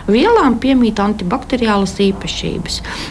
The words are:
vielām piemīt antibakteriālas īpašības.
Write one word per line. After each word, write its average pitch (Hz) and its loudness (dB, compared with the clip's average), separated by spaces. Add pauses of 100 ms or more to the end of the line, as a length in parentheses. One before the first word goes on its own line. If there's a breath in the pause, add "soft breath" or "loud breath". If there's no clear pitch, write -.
vielām 277 4
piemīt 247 2
antibakteriālas 208 -2
īpašības. - -2 (300 loud breath)